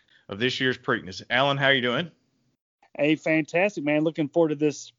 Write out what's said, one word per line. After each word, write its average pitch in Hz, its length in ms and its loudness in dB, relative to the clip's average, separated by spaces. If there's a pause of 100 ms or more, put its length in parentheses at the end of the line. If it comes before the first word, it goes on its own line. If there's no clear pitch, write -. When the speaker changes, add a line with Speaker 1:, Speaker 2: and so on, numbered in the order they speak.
(300)
Speaker 1:
of 98 80 -8
this 127 220 -2
year's 127 180 0
Preakness. 95 500 -4
Alan, 139 300 2
how 139 100 2
you 135 140 2
doing? 127 280 -2 (880)
Speaker 2:
Hey, 151 200 2
fantastic, 160 680 0
man. 151 200 2
Looking 156 260 -2
forward 165 200 2
to 151 40 -2
this 147 440 -2